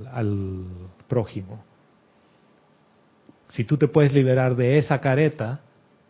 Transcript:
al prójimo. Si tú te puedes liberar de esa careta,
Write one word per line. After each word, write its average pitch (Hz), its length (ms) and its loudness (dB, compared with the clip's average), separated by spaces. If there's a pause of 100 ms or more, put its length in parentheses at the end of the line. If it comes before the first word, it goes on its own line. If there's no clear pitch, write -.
(120)
al 98 520 -4 (440)
prójimo. 107 560 -6 (1800)
Si - 160 -4
tú 147 120 0
te 143 120 4
puedes 147 240 4
liberar 127 440 2
de 127 220 2
esa 143 220 0
careta, 139 600 0 (500)